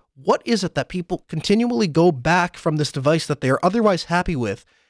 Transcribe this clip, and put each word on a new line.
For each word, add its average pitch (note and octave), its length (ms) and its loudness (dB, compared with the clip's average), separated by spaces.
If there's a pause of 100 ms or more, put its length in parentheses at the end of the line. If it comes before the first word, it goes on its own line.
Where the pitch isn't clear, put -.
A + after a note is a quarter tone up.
(140)
what D3+ 320 -2
is A3+ 180 0
it E3+ 120 -4
that C#3 140 -4
people F3+ 380 -8
continually A3+ 600 0
go E3 240 4
back E3 460 -2
from D#3 200 -2
this D3 140 -2
device D3 360 0
that D3 140 -4
they C3 80 0
are C3 120 2
otherwise G3 440 2
happy F3 300 -2
with G#2+ 300 -4 (240)